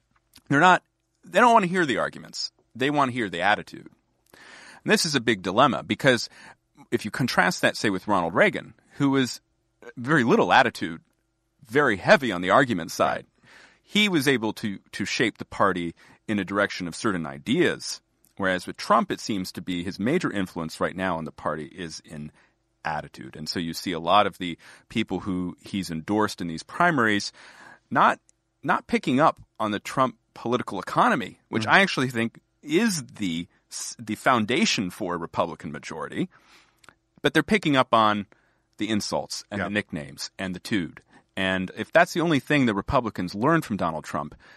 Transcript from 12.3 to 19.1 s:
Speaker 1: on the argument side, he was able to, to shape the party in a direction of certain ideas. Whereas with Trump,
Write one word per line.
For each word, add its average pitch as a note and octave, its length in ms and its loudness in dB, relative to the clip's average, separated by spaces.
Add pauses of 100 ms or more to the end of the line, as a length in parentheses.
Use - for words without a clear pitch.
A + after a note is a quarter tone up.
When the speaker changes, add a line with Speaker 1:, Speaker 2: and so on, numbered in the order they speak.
Speaker 1:
on F2 100 -4
the F#2 100 -2
argument G#2+ 420 4
side, C#2 340 -2 (560)
he G#3 260 0
was D3 200 2
able A2 240 2
to, G2+ 260 -8 (140)
to G#2 120 -6
shape - 340 -2
the - 60 -10
party F2+ 500 0 (340)
in G#2 100 -2
a F#2+ 60 -2
direction G2 420 -2
of E2 80 -10
certain F#2 320 -4
ideas. D2 760 -2 (360)
Whereas F#2 300 -2
with F#2 100 -12
Trump, G#3 340 0